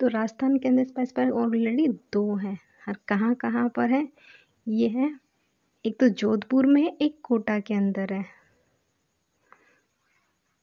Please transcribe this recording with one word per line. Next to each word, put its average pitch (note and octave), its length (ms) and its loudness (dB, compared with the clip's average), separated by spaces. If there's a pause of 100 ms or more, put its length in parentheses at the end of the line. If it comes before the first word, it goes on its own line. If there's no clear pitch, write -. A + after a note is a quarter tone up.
तो C4 80 2
राजस्थान A3+ 500 -2
के C4 100 -2
अंदर B3+ 160 4
स्पाइस B3+ 280 -6
पार्क B3+ 220 0
already A#3 640 0 (140)
दो G#3 240 -2
हैं। F#3+ 240 -6 (280)
और G3+ 80 -8 (120)
कहाँ A3 260 0
कहाँ A#3+ 340 -2
पर A#3+ 220 0
है? C#4 180 0 (600)
ये A3 200 0
है, C4 260 -2 (720)
एक A3 140 -4
तो C4 80 6
जोधपुर A3 580 2
में C#4+ 160 6
है, E4+ 180 -2
एक D4+ 220 -2
कोटा G#3+ 380 -2
के G#3 140 -4
अंदर G3 380 -2
है। F#3+ 320 -10 (2250)